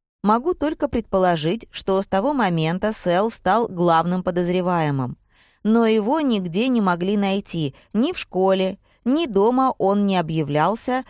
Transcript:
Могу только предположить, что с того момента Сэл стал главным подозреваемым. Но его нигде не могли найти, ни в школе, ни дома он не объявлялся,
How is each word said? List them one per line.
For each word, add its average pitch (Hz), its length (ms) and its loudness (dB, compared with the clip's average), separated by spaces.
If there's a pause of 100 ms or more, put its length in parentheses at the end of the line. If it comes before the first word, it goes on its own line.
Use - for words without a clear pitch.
(240)
Могу 240 280 2
только 302 360 -2
предположить, 185 800 0
что 190 320 -2
с 196 60 -6
того 202 240 0
момента 185 600 0
Сэл 190 380 0
стал 220 380 0
главным 175 560 0
подозреваемым. 175 920 -2 (460)
Но 226 240 4
его 220 340 0
нигде 208 460 -2
не 247 140 0
могли 185 360 0
найти, 190 600 -2 (160)
ни 262 200 0
в 339 60 -10
школе, 190 640 0 (240)
ни 302 220 0
дома 240 520 2
он 202 280 2
не 196 100 2
объявлялся, 165 920 -2